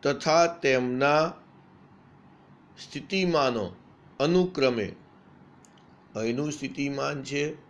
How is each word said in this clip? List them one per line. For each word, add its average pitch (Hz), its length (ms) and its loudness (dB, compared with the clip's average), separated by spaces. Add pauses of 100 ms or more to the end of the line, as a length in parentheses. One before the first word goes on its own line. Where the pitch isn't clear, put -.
તથા 156 440 2 (140)
તેમના 131 600 2 (1600)
સ્થિતિમાનો 147 840 0 (580)
અનુક્રમે, 139 680 2 (1300)
અહીંનું 117 380 -4
સ્થિતિમાન 139 720 -6
છે 139 200 -4 (280)